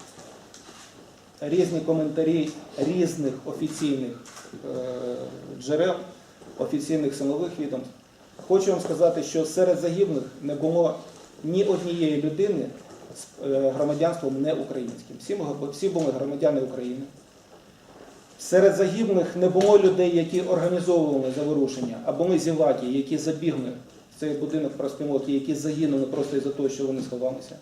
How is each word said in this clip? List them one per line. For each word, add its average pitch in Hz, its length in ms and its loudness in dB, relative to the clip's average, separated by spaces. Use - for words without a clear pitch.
різні 165 380 2
коментарі 160 680 0
різних 151 560 0
офіційних, 139 680 -4
е, 127 640 -6
джерел, 160 340 2
офіційних 147 580 -2
силових 151 440 -2
відомств. 127 300 -6
Хочу 190 240 4
вам 165 100 0
сказати, 160 420 2
що 156 220 0
серед 180 340 2
загиблих 170 440 0
не 143 140 -4
було 160 400 2
ні 180 200 2
однієї 170 580 2
людини 156 440 0
з, - 320 -14
е, 135 220 2
громадянством 147 720 0
не 156 120 2
українським. 131 680 -8
Всі - 160 -6
мого-, 143 360 -6
всі 196 180 -2
були 160 220 0
громадяни 143 500 0
України. 127 400 -6
Серед 190 360 6
загиблих 190 600 2
не 180 140 4
було 202 300 8
людей, 180 360 4
які 170 260 2
організовували 170 960 2
заворушення, 135 680 -2
а 151 60 0
були 170 280 2
зіваки, 147 460 2
які 135 320 0
забігли 147 540 -2
в - 20 -20
цей 151 140 -4
будинок 147 400 -2
профспілок, 139 560 -4
які 139 260 0
загинули 143 500 0
просто 143 320 -2
із-за 135 120 -2
того, 135 200 -2
що 135 180 -4
вони 131 140 -4
сховалися. 127 600 -6